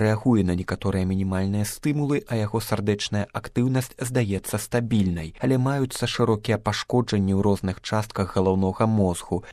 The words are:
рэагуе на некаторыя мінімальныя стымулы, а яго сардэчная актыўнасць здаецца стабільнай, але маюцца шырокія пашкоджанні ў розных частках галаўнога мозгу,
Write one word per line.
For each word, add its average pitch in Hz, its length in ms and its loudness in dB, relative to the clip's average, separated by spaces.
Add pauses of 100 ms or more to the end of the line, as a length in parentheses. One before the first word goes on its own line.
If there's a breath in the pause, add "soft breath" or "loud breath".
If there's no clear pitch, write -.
рэагуе 107 400 4
на 90 160 2
некаторыя 92 480 -2
мінімальныя 95 560 0
стымулы, 143 640 -2
а 120 80 -6
яго 107 240 0
сардэчная 104 720 -2
актыўнасць 127 680 -2
здаецца 113 600 -2
стабільнай, 98 800 0
але 131 200 2
маюцца 131 520 -2
шырокія 110 480 0
пашкоджанні 104 800 0
ў 101 80 2
розных 95 320 0
частках 107 560 -4
галаўнога 95 560 2
мозгу, 92 640 0